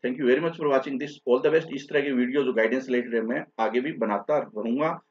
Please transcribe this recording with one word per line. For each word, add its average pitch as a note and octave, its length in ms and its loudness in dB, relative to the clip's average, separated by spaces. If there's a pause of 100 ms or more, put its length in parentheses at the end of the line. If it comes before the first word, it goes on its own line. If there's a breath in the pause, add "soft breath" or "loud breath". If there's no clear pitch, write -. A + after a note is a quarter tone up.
Thank B2+ 160 -4
you B2+ 80 2
very C3+ 160 4
much E3 120 -2
for D#3 120 -2
watching C3+ 280 0
this, D3 160 -6 (160)
all B2+ 160 4
the D3+ 100 4
best। D#3+ 200 0
इस C#3 160 -8
तरह D3 100 2
के C#3 120 -2
वीडियो B2+ 300 2
जो B2+ 100 0
गाइडेंस A2 360 2
रिलेटेड A#2+ 260 -2
है A2+ 80 2
मैं B2 220 -4 (160)
आगे A2+ 200 0
भी D3+ 120 -6
बनाता A2+ 460 0
रहूंगा A#2 540 -2 (180)